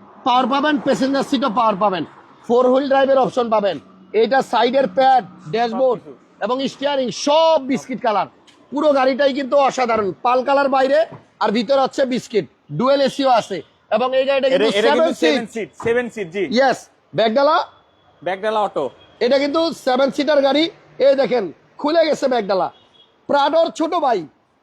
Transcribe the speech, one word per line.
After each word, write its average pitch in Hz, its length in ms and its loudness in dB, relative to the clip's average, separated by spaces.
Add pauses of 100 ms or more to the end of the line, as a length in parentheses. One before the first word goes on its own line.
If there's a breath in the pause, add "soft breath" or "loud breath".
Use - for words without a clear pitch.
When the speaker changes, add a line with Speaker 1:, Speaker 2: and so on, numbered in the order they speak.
(240)
Speaker 1:
পাওয়ার 254 220 2
পাবেন, 277 320 0
প্যাসেঞ্জার 269 440 0
সিটও 262 280 -2
পাওয়ার 220 260 0
পাবেন, 185 280 0 (440)
ফোর 247 220 4
হুইল 269 180 2
ড্রাইভের 269 300 4
অপশন 240 320 0
পাবেন। 202 280 0 (340)
এটা 233 300 2
সাইডের 254 440 0
প্যাড, 262 380 2 (260)
ড্যাশবোর্ড 233 520 -2
Speaker 2:
সবকিছু। - 420 -16
Speaker 1:
এবং 254 240 -4
স্টিয়ারিং 269 420 -4
সব 320 560 2
বিস্কিট 254 360 -6
কালার। 202 240 -2 (440)
পুরো 294 220 2
গাড়িটাই 269 400 2
কিন্তু 269 240 -2
অসাধারণ, 233 560 0 (100)
পাল 247 220 0
কালার 277 240 2
বাইরে 269 380 2 (340)
আর 214 100 0
ভিতরে 240 300 0
হচ্ছে 269 240 -2
বিস্কিট, 226 420 -4 (260)
ডুয়েল 262 280 0
এসিও 269 280 0
আছে। 202 340 0 (280)
এবং 254 260 0
এই 262 80 2
গাড়িটা 269 240 0
Speaker 2:
এটা, - 100 2
Speaker 1:
কিন্তু 214 200 0
Speaker 2:
এটা 220 100 2
Speaker 1:
সেভেন 302 160 2
Speaker 2:
কিন্তু 330 160 -2
সেভেন 254 260 0
Speaker 1:
সিট। - 60 -18
Speaker 2:
সিট, 208 160 -8 (140)
সেভেন 233 280 -2
সিট, 185 200 -10
জি। 185 200 -4
Speaker 1:
ইয়েস, 247 380 0 (260)
ব্যাগডালা? 233 540 2 (560)
Speaker 2:
ব্যাগডালা 214 360 -4
অটো। 170 300 -4 (300)
Speaker 1:
এটা 247 180 2
কিন্তু 294 340 -2
সেভেন 262 380 -2
সিটার 285 300 0
গাড়ি। 277 300 2 (280)
এই 277 160 4
দেখেন, 226 380 -2 (260)
খুলে 320 280 0
গেছে 285 220 0
ব্যাগডালা। 196 440 -2 (540)
প্রাডোর 302 440 2
ছোট 320 240 -4
ভাই, 247 320 0 (360)